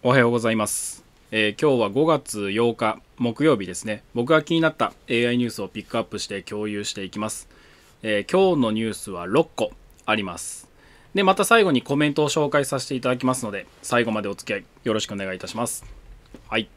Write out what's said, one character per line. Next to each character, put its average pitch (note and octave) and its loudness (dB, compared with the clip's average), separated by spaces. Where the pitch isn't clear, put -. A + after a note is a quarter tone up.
お B2 4
は C3 6
よ A#2+ 8
う A#2 4
ご A#2+ 0
ざ A2+ 0
い A2+ 2
ま G#2+ 0
す。 - -8
え G#2+ 2
ー、 - -4
今 C#3 4
日 - 2
は G#2 2
五 C3 0
月 A2 -2
八 A2+ 2
日 A2 -2
木 A#2+ -2
曜 D3+ 6
日 G2 -6
で F2+ -10
す - -10
ね。 G#2+ -6
僕 B2 0
が D#3 4
気 E3+ -4
に E3 2
な D#3+ 2
っ - -16
た A2 -2
エ A#2+ 0
ー A#2+ 2
ア - 0
イ A#2+ 0
ニ B2 0
ュ - -2
ー A2+ -4
ス G#2+ -10
を F#2+ -8
ピ G#2+ -12
ッ - -14
ク - -6
ア A2+ 0
ッ A2 -4
プ G#2 -10
し - -8
て G2 -10
共 G#2+ -8
有 G#2 -6
し G2+ -8
て G2 -8
い F#2 -10
き G#2 -8
ま G#2+ -4
す。 - -12
え G#2 -2
ー、 - -4
今 F#3 4
日 C3+ 2
の A2 2
ニ A2 0
ュ A2+ -2
ー G2+ -6
ス - -12
は F2 -8
六 C3+ 2
個 - -2
あ G#2+ 0
り A2 0
ま F2 -8
す。 - -14
で、 G3 2
ま F#3+ 6
た G3+ 2
最 A3+ 6
後 F#3+ 4
に B2+ 4
コ C#3+ -2
メ D3 4
ン C#3+ -2
ト D3+ 2
を D3 0
紹 D3 0
介 C#3+ 2
さ C3+ -4
せ - -10
て C#3 -4
い A#2+ -4
た B2 0
だ B2+ 2
き B2+ -2
ま B2+ 2
す B2 -8
の G#2 -6
で、 G2 -8
最 A#2+ 2
後 A2+ 0
ま A2 -2
で G2+ -4
お G2 -6
付 - -8
き G2+ -2
合 G2+ -8
い - -20
よ A#2 -2
ろ G#2+ 2
し G#2+ -4
く G#2+ -10
お - -8
願 F#2+ -6
い F#2 -8
い - -12
た - -12
し G#2+ -10
ま A#2+ -2
す。 - -10
は A2+ -2
い。 G3 -4